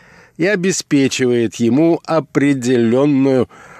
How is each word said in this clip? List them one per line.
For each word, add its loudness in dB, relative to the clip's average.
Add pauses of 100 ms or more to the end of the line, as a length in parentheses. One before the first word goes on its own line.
(360)
и -2
обеспечивает -2
ему 0
определённую 0 (320)